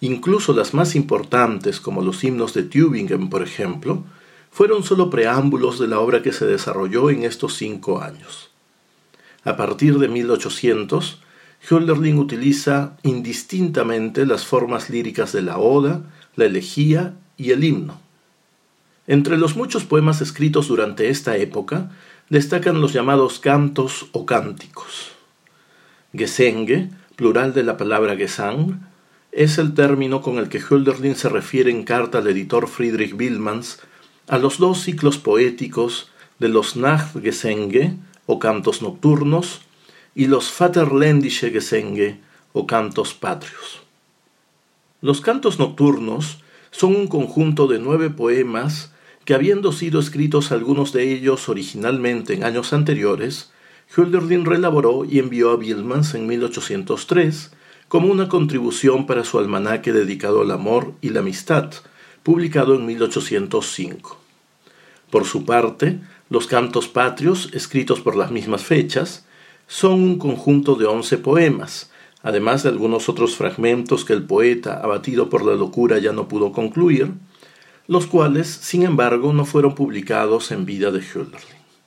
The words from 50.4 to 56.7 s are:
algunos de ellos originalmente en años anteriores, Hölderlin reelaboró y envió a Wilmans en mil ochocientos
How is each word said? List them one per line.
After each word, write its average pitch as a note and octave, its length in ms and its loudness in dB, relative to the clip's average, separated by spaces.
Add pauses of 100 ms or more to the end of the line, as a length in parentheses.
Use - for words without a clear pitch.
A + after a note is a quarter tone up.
algunos C3+ 400 0
de B2+ 180 0
ellos C3 380 0
originalmente A2+ 840 -2
en F#2+ 100 -2
años A#2 300 -2
anteriores, A2+ 760 0 (460)
Hölderlin F3 480 2
reelaboró D3+ 640 2
y C#3 140 2
envió A#2+ 300 2
a A#2 60 4
Wilmans A2+ 560 -2
en A2+ 140 -6
mil A#2+ 180 -2
ochocientos G#2+ 640 -6